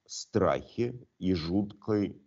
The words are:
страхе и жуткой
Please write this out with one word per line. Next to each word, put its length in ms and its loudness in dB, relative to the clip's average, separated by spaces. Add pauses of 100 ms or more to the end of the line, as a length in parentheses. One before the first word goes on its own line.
страхе 920 -2 (200)
и 160 2
жуткой 920 0